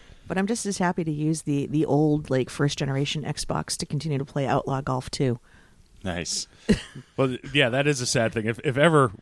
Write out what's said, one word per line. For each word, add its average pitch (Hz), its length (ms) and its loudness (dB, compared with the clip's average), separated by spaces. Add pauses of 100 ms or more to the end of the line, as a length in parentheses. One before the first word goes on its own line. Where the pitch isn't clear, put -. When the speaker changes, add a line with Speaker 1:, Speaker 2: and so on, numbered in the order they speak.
(260)
Speaker 1:
But - 100 -4
I'm 196 100 0
just 226 200 -2
as 196 100 -4
happy 180 280 0
to 160 60 -2
use 151 300 0
the, 143 280 0
the 151 180 2
old, 151 420 4
like, 131 220 0
first 143 280 0
generation 143 460 -2
Xbox - 540 -4
to - 80 -6
continue 147 320 -2
to 139 80 -4
play 139 200 -2
Outlaw 135 360 0
Golf 131 280 -4
two. 123 300 -2 (640)
Speaker 2:
Nice. 87 420 -4 (220)
Speaker 3:
<laughs> 202 80 4 (400)
Well, 135 120 2
th-, 127 120 -6 (140)
yeah, 139 160 4
that 139 160 2
is 139 160 0
a 120 40 -2
sad 113 280 0
thing. 110 100 -2
If, 113 180 -2
if 131 140 -2
ever 143 340 6 (120)